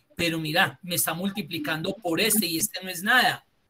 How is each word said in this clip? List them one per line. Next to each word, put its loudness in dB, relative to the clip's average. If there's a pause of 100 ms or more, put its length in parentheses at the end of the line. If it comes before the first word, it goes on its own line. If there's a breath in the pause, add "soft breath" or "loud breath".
(160)
pero 0
mira, 2
me -4
está 0
multiplicando -4
por -2
este 2
y -2
este -4
no -8
es -8
nada. 2 (240)